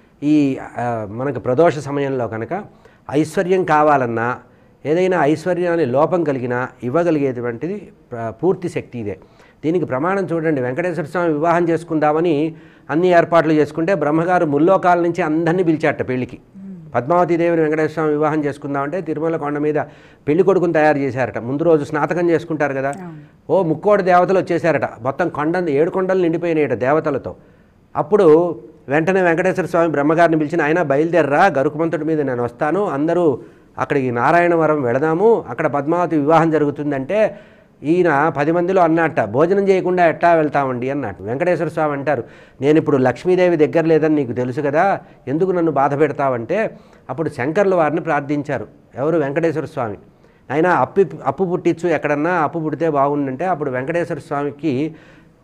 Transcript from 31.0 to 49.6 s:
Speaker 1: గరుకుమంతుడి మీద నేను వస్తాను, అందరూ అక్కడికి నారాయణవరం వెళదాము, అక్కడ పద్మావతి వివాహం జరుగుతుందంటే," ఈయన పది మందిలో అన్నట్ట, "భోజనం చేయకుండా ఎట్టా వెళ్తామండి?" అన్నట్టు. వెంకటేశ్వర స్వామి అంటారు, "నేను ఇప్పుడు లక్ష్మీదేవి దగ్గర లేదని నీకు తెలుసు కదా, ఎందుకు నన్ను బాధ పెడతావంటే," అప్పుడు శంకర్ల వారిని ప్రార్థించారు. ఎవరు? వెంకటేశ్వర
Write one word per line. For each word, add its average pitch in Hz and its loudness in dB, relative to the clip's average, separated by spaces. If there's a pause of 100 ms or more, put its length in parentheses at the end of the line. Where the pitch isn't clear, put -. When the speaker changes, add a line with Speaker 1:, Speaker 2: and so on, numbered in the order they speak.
Speaker 1:
గరుకుమంతుడి 151 -2
మీద 156 0
నేను 127 -2
వస్తాను, 156 -2
అందరూ 160 0 (400)
అక్కడికి 131 -2
నారాయణవరం 156 2
వెళదాము, 160 2
అక్కడ 123 -4
పద్మావతి 160 0
వివాహం 156 4
జరుగుతుందంటే," 147 -2 (440)
ఈయన 160 2
పది 147 0
మందిలో 180 2
అన్నట్ట, 160 2
"భోజనం 165 2
చేయకుండా 180 2
ఎట్టా 165 4
వెళ్తామండి?" 131 0
అన్నట్టు. 110 -6
వెంకటేశ్వర 156 -2
స్వామి 156 -2
అంటారు, 139 -2 (360)
"నేను 147 4
ఇప్పుడు 147 2
లక్ష్మీదేవి 175 2
దగ్గర 151 2
లేదని 156 4
నీకు 135 -2
తెలుసు 123 -4
కదా, 151 0 (280)
ఎందుకు 165 0
నన్ను 170 0
బాధ 139 0
పెడతావంటే," 139 -2 (320)
అప్పుడు 147 -4
శంకర్ల 185 -2
వారిని 160 0
ప్రార్థించారు. 143 -4 (280)
ఎవరు? 156 -2
వెంకటేశ్వర 151 -2